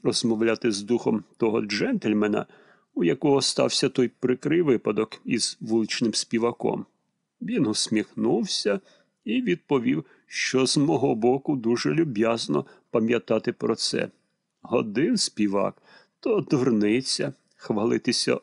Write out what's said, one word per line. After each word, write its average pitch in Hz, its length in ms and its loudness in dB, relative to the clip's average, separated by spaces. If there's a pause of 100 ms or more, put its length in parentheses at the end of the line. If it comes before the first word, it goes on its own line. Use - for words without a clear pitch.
розмовляти 113 680 0
з 101 100 -4
духом 113 420 0 (140)
того 113 240 2
джентльмена, 107 840 0 (480)
у 254 100 -2
якого 143 380 4
стався 131 480 0
той 123 180 2
прикрий 131 540 0
випадок 110 640 0
із - 360 -2
вуличним 110 520 0
співаком». 117 720 -2 (560)
Він 214 260 0
усміхнувся 127 1120 -2 (440)
і 240 180 -2
відповів, 151 640 -2 (200)
що - 400 0
з - 120 0
мого 143 380 2
боку 123 400 0
дуже 120 380 0
люб'язно 117 720 0 (260)
пам'ятати 113 600 0
про 113 220 -2
це. - 340 -4 (520)
Один 123 560 0
співак — 98 640 -2 (380)
то 214 220 0
дурниця, 127 920 0 (220)
хвалитися 120 880 -2